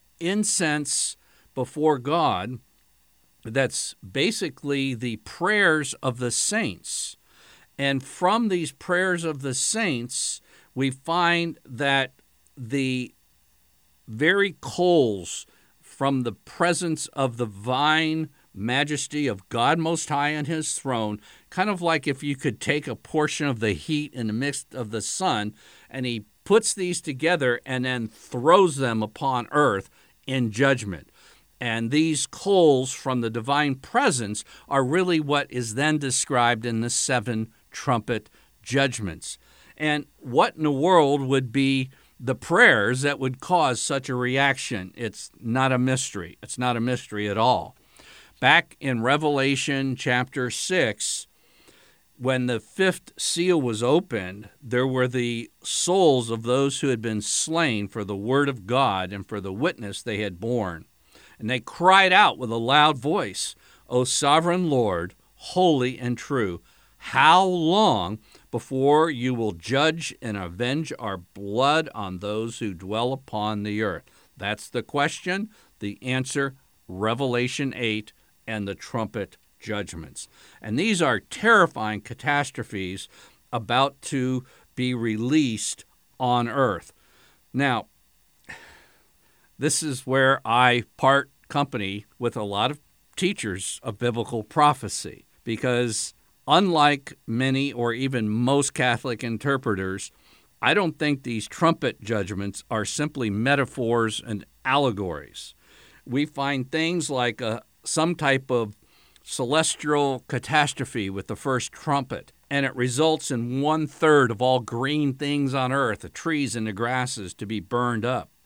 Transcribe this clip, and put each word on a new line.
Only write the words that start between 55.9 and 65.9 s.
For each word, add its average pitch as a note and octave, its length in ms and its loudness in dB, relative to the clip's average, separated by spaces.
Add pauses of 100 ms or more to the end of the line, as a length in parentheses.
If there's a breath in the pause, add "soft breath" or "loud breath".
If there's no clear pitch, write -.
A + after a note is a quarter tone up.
of A2+ 120 -4
those C3+ 380 2
who D3 80 0
had A#2+ 120 0
been A2 200 -2
slain C3 680 0
for G#2+ 160 -6
the G2 120 -6
word C3 320 2
of A2+ 180 -6
God G2+ 460 2
and G2 140 -8
for G#2 140 -6
the F#2+ 120 -6
witness A2 500 -4
they G#2+ 160 -4
had G2 200 -4
borne. G2+ 460 -4 (540 soft breath)
And A2 120 -6
they B2+ 80 -2
cried F#3 540 4
out F#3 260 6
with A2+ 140 -4
a A#2 40 -2
loud C#3+ 420 4
voice, A#2 580 -4 (320 soft breath)
"O B2 160 2
sovereign E3 640 2
Lord, G2 460 0 (180)
holy C#3+ 640 2